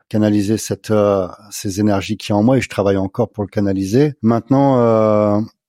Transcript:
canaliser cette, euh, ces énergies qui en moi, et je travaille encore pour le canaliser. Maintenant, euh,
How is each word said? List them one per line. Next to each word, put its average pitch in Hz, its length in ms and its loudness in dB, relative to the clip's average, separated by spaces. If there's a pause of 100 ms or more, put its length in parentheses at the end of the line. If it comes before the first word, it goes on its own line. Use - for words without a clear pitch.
canaliser 104 500 0
cette, - 320 -8
euh, 101 360 2 (240)
ces 101 300 -8
énergies 101 380 -2
qui - 160 -4
en 104 80 2
moi, 127 160 2
et - 20 2
je - 80 -8
travaille 98 300 0
encore 95 320 -4
pour 104 140 -8
le 95 40 -10
canaliser. 101 720 0
Maintenant, 127 580 2
euh, 107 600 2 (280)